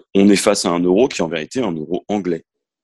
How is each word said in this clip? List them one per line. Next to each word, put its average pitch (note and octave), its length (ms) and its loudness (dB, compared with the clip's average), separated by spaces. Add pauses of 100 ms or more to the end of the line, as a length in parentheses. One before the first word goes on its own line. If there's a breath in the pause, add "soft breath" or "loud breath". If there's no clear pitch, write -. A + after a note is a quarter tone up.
(140)
on G2 140 6
est G2+ 80 6
face G2+ 280 0
à F#2+ 60 0
un F2 80 -2
Euro F#2 300 2
qui - 120 -8
est F#2 40 -2
en E2 40 -4
vérité D#2+ 320 -8
un G#2+ 120 -4
Euro D#2+ 340 -8
anglais. F2+ 380 -4 (400)